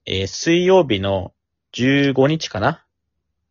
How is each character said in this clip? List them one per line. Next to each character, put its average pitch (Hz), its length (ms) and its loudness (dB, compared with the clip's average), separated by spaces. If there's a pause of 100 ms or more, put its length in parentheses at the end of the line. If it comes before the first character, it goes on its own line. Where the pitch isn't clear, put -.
え 95 180 -4
ー、 - 20 -6
水 170 380 -2
曜 185 220 4
日 107 120 0
の 95 360 -4 (380)
十 135 420 0
五 131 120 2
日 160 220 -2
か 107 100 -8
な？ 131 260 -4 (680)